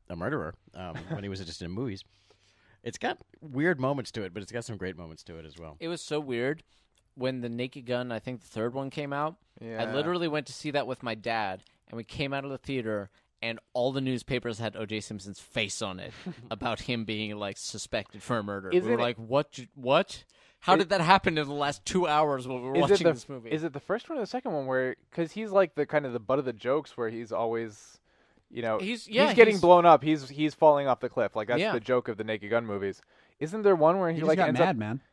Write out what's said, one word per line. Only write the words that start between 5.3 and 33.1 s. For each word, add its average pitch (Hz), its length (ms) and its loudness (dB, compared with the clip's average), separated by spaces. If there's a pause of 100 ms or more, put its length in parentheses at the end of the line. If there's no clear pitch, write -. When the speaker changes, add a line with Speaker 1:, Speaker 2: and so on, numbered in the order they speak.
Speaker 1:
it 80 60 -16
as 76 140 -18
well. 78 220 -16
Speaker 3:
It 165 80 -8
was 170 120 -6
so 151 180 -4
weird 135 440 0 (520)
when 131 280 -4
The 120 80 -4
Naked 123 340 -8
Gun, 123 260 -4
I 113 100 -4
think 127 200 -10
the - 80 -20
third 117 260 -4
one 135 160 -6
came 143 220 -6
out. 151 240 -4 (240)
I 117 60 -16
Speaker 2:
Yeah. 113 280 -6
Speaker 3:
literally 165 340 -2
went 151 180 -4
to - 80 -16
see 151 160 -8
that 135 160 0
with 127 160 -8
my 117 120 -4
dad, 107 480 -4 (260)
and 117 100 -14
we 113 60 -10
came 139 280 -6
out 139 120 -4
of 143 60 -10
the 135 80 -8
theater, 110 520 -4 (320)
and 113 160 -6 (140)
all 123 200 0
the 135 100 -2
newspapers 120 560 -2
had 110 180 -4
O 110 100 -6
J 107 140 -4
Simpson's 101 400 -12
face - 420 -4
on 92 180 -6
it - 120 -12 (200)
Speaker 2:
<laughs> 117 180 -14
Speaker 3:
about 113 300 -4
him 117 240 -4
being, 107 320 -6
like, 101 220 -8
suspected - 640 -8
for 120 160 -2
a 107 40 -4
murder. 98 280 -6
We 180 80 4
Speaker 2:
Isn't 147 120 -2
Speaker 3:
were 117 80 2
Speaker 2:
it - 40 0
Speaker 3:
like, 120 140 -2
"What? 120 360 -2
Ju-, 123 220 -14
what? 139 500 0 (360)
How 190 140 4
Speaker 2:
Is 202 60 4
Speaker 3:
did 180 100 0
that 196 100 2
happen 175 380 6
in 147 80 -2
the 143 80 -8
last 143 320 -2
two 175 200 2
hours 147 420 2
while 127 120 -4
we 123 80 -8
were 135 80 -4
Speaker 2:
is - 20 4
it 156 120 6
Speaker 3:
watching 185 160 6
Speaker 2:
the 165 80 6
Speaker 3:
this 117 160 -14
movie?" 117 200 -10
Speaker 2:
is 156 140 -2
it 151 80 -4
the 139 80 -10
first - 300 -4
one 311 80 -6
or - 40 -2
the 190 40 -4
second 254 260 -6
one 139 140 -2
where, 127 300 0 (140)
'cause 165 220 -4
he's, 214 180 -6
like, 190 240 4
the 147 120 0
kind 147 200 2
of 120 60 -6
the 117 80 -2
butt 127 180 2
of 135 60 0
the 127 80 -4
jokes 131 460 -2
where 113 100 -2
he's 113 240 -8
always, 113 640 -4 (520)
you 120 120 -10
know, 110 160 0
Speaker 3:
He's, 190 300 -6
yeah, 254 200 4
Speaker 2:
he's 220 80 2
getting 220 180 10
Speaker 3:
he's 185 80 0
Speaker 2:
blown 175 240 10
up. 156 180 10
He's, 151 240 0
he's 143 260 -2
falling 143 320 6
off 123 140 2
the 127 80 -4
cliff. 107 260 -2
Like, 107 140 -4
that's 123 120 2
Speaker 3:
Yeah. 202 120 0
Speaker 2:
the 165 80 -2
joke 123 280 0
of 107 100 -6
the 110 60 -6
Naked 104 260 -4
Gun 117 160 2
movies. 98 340 -4 (380)